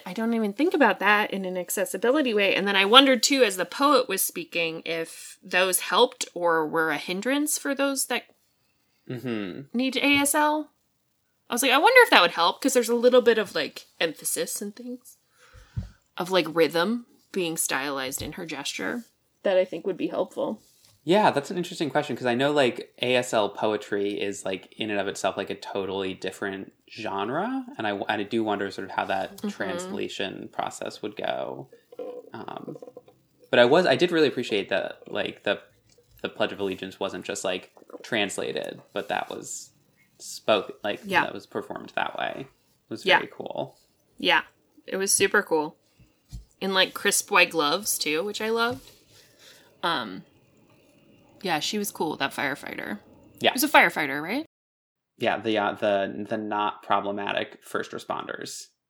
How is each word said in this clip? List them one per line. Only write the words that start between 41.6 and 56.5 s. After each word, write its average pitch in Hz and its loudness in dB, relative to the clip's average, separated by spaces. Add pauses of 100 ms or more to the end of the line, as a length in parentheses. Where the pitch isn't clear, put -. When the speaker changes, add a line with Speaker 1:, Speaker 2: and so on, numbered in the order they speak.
Speaker 2:
that - -2
way. - -6
It - -20
was - -10
Speaker 1:
Yeah. 175 6
Speaker 2:
very - -2
cool. - -10 (400)
Speaker 1:
Yeah, 165 2 (460)
it - -6
was 196 0
super 196 4
cool. 156 -2 (840)
In, 190 -2
like, 185 4
crisp - 0
white 180 4
gloves, 165 0
too, 156 -2
which 208 -6
I 220 -2
loved. 233 -2 (920)
Um, 123 -4 (1160)
yeah, 165 -2
she - -4
was 202 -4
cool, 160 -4
that 139 -2
firefighter. - -6 (400)
Speaker 2:
Yeah. 113 4
Speaker 1:
It - -8
was 254 0
a 302 0
firefighter, 160 4
right? 226 -6 (720)
Speaker 2:
Yeah, 110 0
the, 107 0
uh, 101 0
the, 101 -2
the 113 -4
not 104 -4